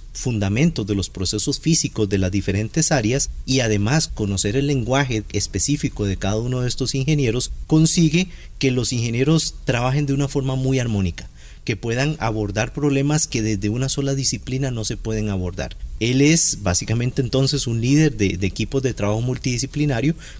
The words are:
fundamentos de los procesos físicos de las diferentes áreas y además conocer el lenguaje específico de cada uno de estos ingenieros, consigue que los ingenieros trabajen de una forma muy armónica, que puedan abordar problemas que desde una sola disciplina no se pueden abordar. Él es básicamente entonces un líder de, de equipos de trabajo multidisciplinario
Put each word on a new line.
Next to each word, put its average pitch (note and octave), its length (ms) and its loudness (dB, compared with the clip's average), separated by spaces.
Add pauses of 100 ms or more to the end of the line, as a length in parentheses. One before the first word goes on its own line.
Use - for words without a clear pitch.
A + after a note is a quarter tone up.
(140)
fundamentos A2+ 720 0
de G#2 100 -2
los F#2+ 140 -2
procesos - 500 -2
físicos A2+ 500 2
de G2 80 2
las F#2 140 2
diferentes G#2 600 0
áreas C3 400 0 (140)
y C3 160 2
además A2 460 2
conocer G#2 480 -2
el C#3 120 0
lenguaje B2+ 640 0
específico G#2+ 720 -2
de F#2+ 120 0
cada G2+ 200 -2
uno B2 240 -2
de B2 60 0
estos B2 260 -2
ingenieros, C3+ 580 0 (140)
consigue E3 600 4 (320)
que C3+ 120 2
los B2 220 0
ingenieros B2 720 2
trabajen B2+ 420 2
de C#3 80 0
una C#3 140 2
forma C3+ 280 -2
muy C3 240 2
armónica, G2+ 500 0 (360)
que A#2 100 -2
puedan B2+ 440 -2
abordar G#2+ 540 -2
problemas C#3+ 540 2
que A#2 140 -2
desde G#2+ 280 0
una B2+ 200 0
sola C#3 240 -2
disciplina C3 560 -2
no A2+ 160 -4
se A2+ 120 -4
pueden A2 320 -2
abordar. F2+ 460 -4 (240)
Él B2 220 2
es D3+ 400 4
básicamente A2+ 600 0
entonces C3+ 440 0
un A#2 160 -2
líder C#3 360 4
de, F#2 200 2
de G2 80 -2
equipos A2+ 380 -2
de B2 100 0
trabajo G#2 280 0
multidisciplinario B2+ 920 0 (260)